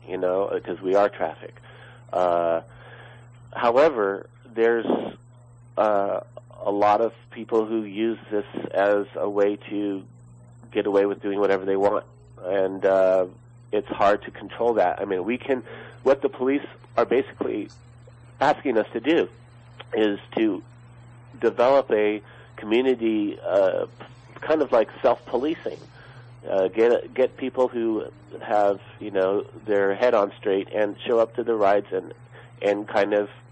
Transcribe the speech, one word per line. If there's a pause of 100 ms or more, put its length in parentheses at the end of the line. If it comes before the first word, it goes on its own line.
you
know, (160)
'cause
we
are
traffic. (580)
Uh, (920)
however, (160)
there's, (880)
uh, (440)
a
lot
of (180)
people
who
use (120)
this (240)
as (100)
a
way (120)
to (680)
get
away
with
doing
whatever
they
want. (380)
And,
uh, (460)
it's
hard
to
control
that.
I
mean,
we
can, (400)
what
the
police (300)
are
basically (720)
asking
us
to
do (680)
is (180)
to (760)
develop
a (340)
community,
uh, (540)
kind
of
like (140)
self-policing. (680)
Uh,
get,
get
people
who (380)
have, (200)
you
know, (220)
their
head
on
straight
and (100)
show
up
to
the
rides
and, (500)
and
kind
of (240)